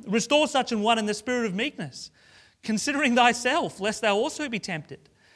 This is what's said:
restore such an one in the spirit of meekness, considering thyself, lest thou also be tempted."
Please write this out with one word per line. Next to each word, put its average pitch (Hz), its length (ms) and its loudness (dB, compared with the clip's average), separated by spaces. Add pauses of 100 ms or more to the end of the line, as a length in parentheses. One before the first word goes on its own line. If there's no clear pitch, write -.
restore 285 420 2
such 262 240 0
an 208 100 0
one 226 160 4
in 214 80 -2
the 208 80 -2
spirit 240 320 -2
of 185 80 -4
meekness, 196 560 -6 (540)
considering 277 500 0
thyself, 247 640 2
lest 208 240 -4
thou 202 140 2
also 302 320 -2
be 233 100 -6
tempted." 151 520 -10 (240)